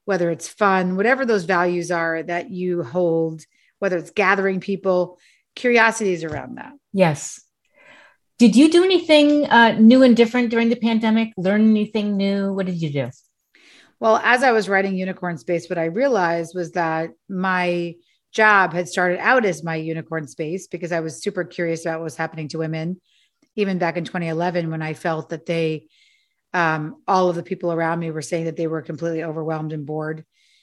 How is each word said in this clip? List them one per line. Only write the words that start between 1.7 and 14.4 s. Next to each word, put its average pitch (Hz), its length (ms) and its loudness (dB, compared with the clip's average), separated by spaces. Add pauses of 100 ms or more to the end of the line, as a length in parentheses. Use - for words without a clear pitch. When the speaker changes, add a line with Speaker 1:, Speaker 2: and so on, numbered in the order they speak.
Speaker 1:
are 165 320 -2
that 170 280 -6
you 180 320 -4
hold, 165 640 -2 (340)
whether 185 200 -2
it's - 120 -10
gathering 190 480 2
people, 180 600 -2 (360)
curiosity 226 600 2
is 160 100 -6
around 131 320 -10
that. - 160 -18 (220)
Speaker 2:
Yes. 170 480 0 (960)
Did 233 180 6
you 311 160 8
do 349 120 6
anything, 302 680 4
uh, 226 220 6
new 233 300 8
and 247 140 8
different 233 320 2
during 233 220 0
the 233 60 0
pandemic? 226 600 0
Learn 208 320 2
anything 208 480 0
new? 196 380 -2
What 190 100 -4
did 180 160 -4
you 160 100 -4
do? 135 200 -4 (920)
Speaker 1:
Well, 220 240 4
as 240 180 4